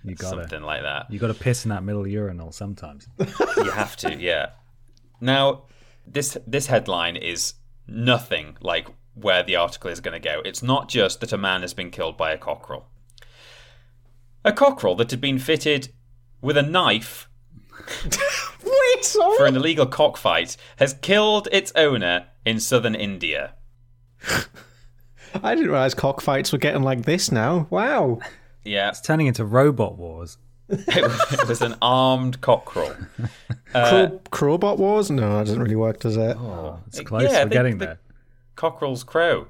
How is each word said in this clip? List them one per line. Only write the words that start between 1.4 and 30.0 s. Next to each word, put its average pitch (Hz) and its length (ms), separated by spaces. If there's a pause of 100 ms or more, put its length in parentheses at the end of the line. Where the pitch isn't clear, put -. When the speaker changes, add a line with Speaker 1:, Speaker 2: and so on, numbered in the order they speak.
Speaker 1:
in 113 40
that 98 140
middle 101 220
urinal 95 460
sometimes. 101 560 (500)
Speaker 2:
You - 140
have - 260
to, - 180
yeah. 82 360 (720)
Now, 135 420 (420)
this, - 400
this 135 220
headline 92 480
is 85 380 (340)
nothing 110 720
like 85 280 (280)
where 92 280
the 92 120
article 85 340
is 82 120
gonna 85 180
go. 78 240
It's - 180
not 131 280
just 101 320
that 113 120
a 101 40
man 92 240
has 90 120
been 90 180
killed 82 260
by 80 140
a 78 60
cockerel. - 500 (1600)
A 208 80
cockerel 240 440
that 117 160
had 120 100
been 135 180
fitted 147 500 (520)
with 143 160
a 147 40
knife 143 680 (500)
Speaker 3:
<laughs> - 260
Wait, 523 1000
sorry? 415 320
Speaker 2:
for 554 80
an - 100
illegal 147 300
cockfight 92 720 (200)
has 139 180
killed 214 560
its 196 240
owner 110 500 (200)
in 113 140
southern 117 360
India. 85 580 (680)
Speaker 3:
<laughs> - 60 (1120)
I 240 140
didn't 311 160
realise 131 220
cockfights 139 580
were 147 60
getting 143 260
like 127 200
this 170 280
now. 147 380
Wow. 185 500 (440)
Speaker 2:
Yeah. 101 260
Speaker 1:
It's - 120
turning 156 260
into 117 180
robot 117 520
wars. 85 460